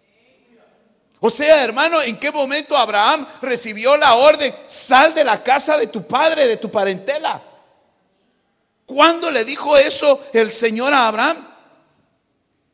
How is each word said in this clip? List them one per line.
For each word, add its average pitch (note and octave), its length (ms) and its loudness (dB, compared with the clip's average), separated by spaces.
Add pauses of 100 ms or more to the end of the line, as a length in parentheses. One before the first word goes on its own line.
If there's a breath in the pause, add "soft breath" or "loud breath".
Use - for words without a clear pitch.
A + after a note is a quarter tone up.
(1200)
O A3+ 100 0
sea, D4 320 4
hermano, D4 400 0
¿en A#3 160 -6
qué D4 140 -6
momento D4 460 -4
Abraham A3+ 500 0 (140)
recibió A#3+ 560 -2
la D4 180 4
orden? D4 400 2 (100)
Sal C#4+ 480 2
de D#4 120 0
la G#3+ 180 -2
casa C#4+ 340 0
de A#3 100 -2
tu G3 200 -12
padre, D4+ 400 0
de A3+ 80 0
tu G#3+ 160 -10
parentela. G#3+ 720 -4 (1400)
¿Cuándo E4 440 0
le B3 140 -2
dijo C#4+ 320 -2
eso C#4+ 560 2
el A3 200 0
Señor A#3 420 -2
a B3 160 2
Abraham? C4+ 400 -4 (1200)